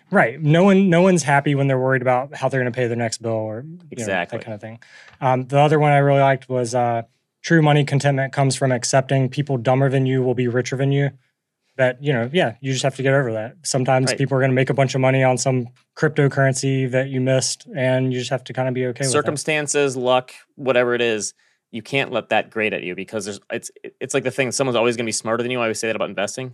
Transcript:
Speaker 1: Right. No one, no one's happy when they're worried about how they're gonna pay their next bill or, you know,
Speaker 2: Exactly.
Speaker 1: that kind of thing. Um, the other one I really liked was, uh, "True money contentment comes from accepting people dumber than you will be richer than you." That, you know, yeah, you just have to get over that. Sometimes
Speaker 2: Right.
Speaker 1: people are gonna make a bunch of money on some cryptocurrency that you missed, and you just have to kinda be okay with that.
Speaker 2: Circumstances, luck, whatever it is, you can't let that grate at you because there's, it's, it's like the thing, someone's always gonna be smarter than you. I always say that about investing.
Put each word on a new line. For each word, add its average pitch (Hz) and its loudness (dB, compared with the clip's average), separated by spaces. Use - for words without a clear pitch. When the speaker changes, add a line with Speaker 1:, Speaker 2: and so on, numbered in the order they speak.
Speaker 1:
Right. 143 2
No 160 4
one, 196 6
no 170 4
one's 180 4
happy 143 2
when 139 2
they're 135 2
worried 131 0
about 127 -2
how 135 -4
they're 131 -2
gonna 123 -2
pay 123 -2
their 117 -4
next 117 -4
bill 113 -4
or, 110 -6
you - -18
know, 175 -20
Speaker 2:
Exactly. 101 -4
Speaker 1:
that - -14
kind 113 -10
of 101 -14
thing. 113 -16
Um, 127 0
the 139 0
other 151 4
one 147 4
I 143 6
really 139 4
liked 135 2
was, 123 -2
uh, 120 0
"True 165 4
money 147 4
contentment 135 0
comes 135 0
from 135 0
accepting 131 0
people 143 -4
dumber 131 2
than 135 2
you 131 2
will 123 0
be 123 0
richer 123 -2
than 139 0
you." 139 2
That, 127 0
you 143 -2
know, 120 -2
yeah, 147 0
you 135 -6
just 131 -4
have 135 -2
to - -8
get 135 2
over 131 0
that. 107 -8
Sometimes 131 0
Speaker 2:
Right. 120 -2
Speaker 1:
people 135 0
are - 0
gonna 131 2
make 135 2
a - -2
bunch 131 0
of 139 -2
money 131 2
on 127 2
some 127 -2
cryptocurrency 135 0
that 131 -2
you 131 -4
missed, 131 -2
and 131 0
you 123 -4
just 120 -8
have 127 -4
to - -14
kinda 131 -4
be 127 -2
okay 123 -6
with 139 -2
that. 123 -2
Speaker 2:
Circumstances, 143 -2
luck, 127 0
whatever 123 2
it 120 0
is, 110 -2
you 113 -10
can't 135 -4
let 110 -4
that 110 0
grate 107 -4
at 92 -4
you 90 -8
because 95 -8
there's, 101 -10
it's, 117 -10
it's 127 -6
like 135 -2
the 123 -4
thing, 135 -2
someone's 131 -2
always 117 2
gonna 120 -4
be 113 -6
smarter 113 -4
than 123 -6
you. 127 -4
I 120 -4
always 110 -4
say 113 -4
that 110 0
about 95 -4
investing. 104 -8